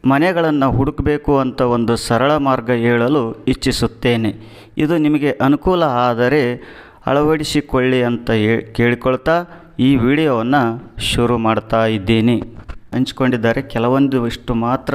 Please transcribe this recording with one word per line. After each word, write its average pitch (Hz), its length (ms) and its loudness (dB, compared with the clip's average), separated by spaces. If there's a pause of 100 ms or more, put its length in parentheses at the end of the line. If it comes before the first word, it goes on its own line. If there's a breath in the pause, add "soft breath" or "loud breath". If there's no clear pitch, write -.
ಮನೆಗಳನ್ನು 151 640 2
ಹುಡುಕಬೇಕು 143 680 -2
ಅಂತ 131 220 -2
ಒಂದು 120 360 0
ಸರಳ 123 400 0
ಮಾರ್ಗ 131 340 0
ಹೇಳಲು 120 760 0
ಇಚ್ಛಿಸುತ್ತೇನೆ. 120 840 -2 (420 loud breath)
ಇದು 151 220 0
ನಿಮಗೆ 147 420 0
ಅನುಕೂಲ 151 440 2
ಆದರೆ 123 580 2 (640 loud breath)
ಅಳವಡಿಸಿಕೊಳ್ಳಿ 139 960 0
ಅಂತ 120 280 -2
ಹೇ-, 113 440 0
ಕೇಳಿಕೊಳ್ತಾ 127 680 0 (340 loud breath)
ಈ 131 180 4
ವಿಡಿಯೋವನ್ನು 131 640 2 (380)
ಶುರು 120 380 0
ಮಾಡ್ತಾ 113 480 0
ಇದ್ದೀನಿ. 110 560 0 (520)
ಹಂಚಿಕೊಂಡಿದ್ದಾರೆ, 123 680 -2
ಕೆಲವೊಂದು 123 640 0
ಇಷ್ಟು 117 280 -6
ಮಾತ್ರ 120 400 -2